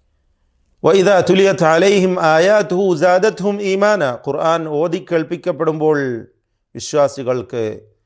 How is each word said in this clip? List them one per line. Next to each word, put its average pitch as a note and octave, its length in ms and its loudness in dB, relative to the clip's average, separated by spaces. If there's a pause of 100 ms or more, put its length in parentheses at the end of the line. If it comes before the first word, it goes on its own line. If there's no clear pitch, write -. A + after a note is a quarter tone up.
(880)
وَإِذَا F#3+ 340 4
تُلِيَتْ F#3+ 360 2
عَلَيْهِمْ F#3 600 2
آيَاتُهُ F3+ 760 2
زَادَتْهُمْ F#3 640 0
إِيمَانًا. G3 560 0 (140)
ഖുർആൻ D#3+ 400 -2
ഓതി D#3+ 440 -4
കേൾപ്പിക്കപ്പെടുമ്പോൾ D#3 1120 -2 (480)
വിശ്വാസികൾക്ക് B2 1080 -4 (260)